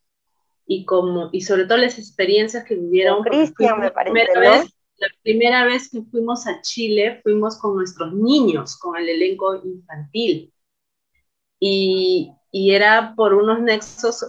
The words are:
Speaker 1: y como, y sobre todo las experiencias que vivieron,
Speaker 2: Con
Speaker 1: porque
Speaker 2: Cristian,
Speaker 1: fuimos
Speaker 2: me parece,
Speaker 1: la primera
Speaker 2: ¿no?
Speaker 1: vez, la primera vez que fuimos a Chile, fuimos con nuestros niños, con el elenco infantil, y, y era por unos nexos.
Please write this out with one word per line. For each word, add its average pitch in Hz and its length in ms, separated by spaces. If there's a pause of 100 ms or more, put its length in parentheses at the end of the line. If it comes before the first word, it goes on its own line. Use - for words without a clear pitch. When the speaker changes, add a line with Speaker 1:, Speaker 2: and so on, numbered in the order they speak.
(640)
Speaker 1:
y 190 200
como, 180 480
y 185 80
sobre 185 240
todo 220 120
las 247 220
experiencias 214 640
que 214 120
vivieron, 185 400
Speaker 2:
Con 214 100
Speaker 1:
porque 262 120
Speaker 2:
Cristian, 262 380
Speaker 1:
fuimos 208 100
Speaker 2:
me 185 60
parece, - 260
Speaker 1:
la 226 60 (100)
primera - 0 (240)
Speaker 2:
¿no? 294 60
Speaker 1:
vez, - 100 (240)
la 196 100 (160)
primera 240 420
vez 247 240
que 226 140
fuimos 233 440
a 175 140
Chile, 220 640
fuimos 214 340
con 202 180
nuestros 180 380
niños, 214 640
con 170 200
el 170 120
elenco 190 540
infantil, 180 880 (1080)
y, 190 720 (200)
y 196 220
era 214 420
por 208 180
unos 220 280
nexos. 226 680